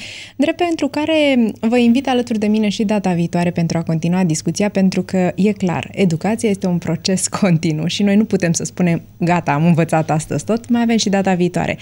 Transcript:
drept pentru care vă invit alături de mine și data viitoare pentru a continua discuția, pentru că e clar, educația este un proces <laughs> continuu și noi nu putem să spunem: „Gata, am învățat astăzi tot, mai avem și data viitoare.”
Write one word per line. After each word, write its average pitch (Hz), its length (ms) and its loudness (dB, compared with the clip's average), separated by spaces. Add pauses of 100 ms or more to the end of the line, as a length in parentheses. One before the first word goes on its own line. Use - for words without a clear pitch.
(360)
drept 320 220 0
pentru 330 300 -2
care 294 500 2 (220)
vă 226 180 2
invit 240 300 4
alături 247 320 -2
de 208 80 0
mine 214 220 2
și - 140 -2
data 196 300 0
viitoare 175 380 0
pentru 165 260 0
a 165 60 -2
continua 170 400 0
discuția, 170 460 0
pentru 190 340 0
că 185 320 0
e 202 160 2
clar, 175 400 -4
educația 196 580 0
este 196 180 -2
un 175 100 0
proces 185 560 -2
<laughs> - 80 -4
continuu 160 460 0
și 202 160 -2
noi 202 120 4
nu 214 100 4
putem 175 280 0
să - 100 -6
spunem: 170 380 0 (160)
„Gata, 170 340 0
am 147 140 2
învățat 160 440 2
astăzi 156 360 -2
tot, 233 240 -2
mai 240 120 2
avem 233 160 2
și 202 120 0
data 190 240 2
viitoare.” 175 480 -2